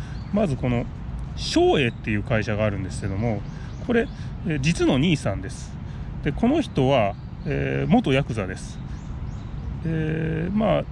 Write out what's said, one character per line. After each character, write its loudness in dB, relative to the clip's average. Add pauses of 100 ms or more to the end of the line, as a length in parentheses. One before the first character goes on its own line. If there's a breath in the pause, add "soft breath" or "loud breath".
(320 loud breath)
ま 2
ず 0
こ 0
の 2 (500)
松 4
栄 4
っ 0
て -4
い 2
う -2
会 2
社 0
が 2
あ 4
る -2
ん -2
で -6
す -6
け -2
ど -2
も、 0 (460 loud breath)
こ 2
れ、 2 (400 loud breath)
え 0
ー、 -2
実 2
の 6
兄 4
さ -2
ん -6
で -8
す。 -10 (520 loud breath)
で、 0
こ 2
の 4
人 2
は、 4 (320)
え 0
ー、 2
元 6
ヤ 4
ク -4
ザ -2
で -4
す。 -10 (1080 loud breath)
え -2
ー、 2
ま 4
あ、 2